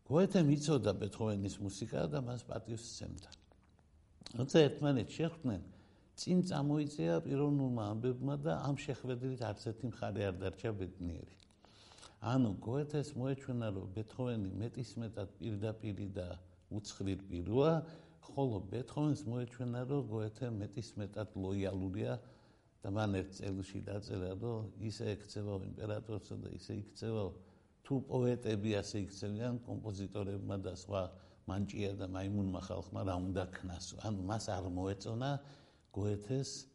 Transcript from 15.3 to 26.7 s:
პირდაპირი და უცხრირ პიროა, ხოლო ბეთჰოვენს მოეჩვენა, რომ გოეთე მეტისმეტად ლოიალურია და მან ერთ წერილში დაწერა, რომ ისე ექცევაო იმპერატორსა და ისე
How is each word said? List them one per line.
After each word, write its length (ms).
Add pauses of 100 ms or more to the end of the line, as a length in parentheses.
პირდაპირი 760
და 180 (400)
უცხრირ 540
პიროა, 520 (460)
ხოლო 440
ბეთჰოვენს 600
მოეჩვენა, 600
რომ 220
გოეთე 460
მეტისმეტად 840
ლოიალურია 800 (640)
და 160
მან 220
ერთ 200
წერილში 480
დაწერა, 520
რომ 460
ისე 300
ექცევაო 540
იმპერატორსა 720
და 140
ისე 240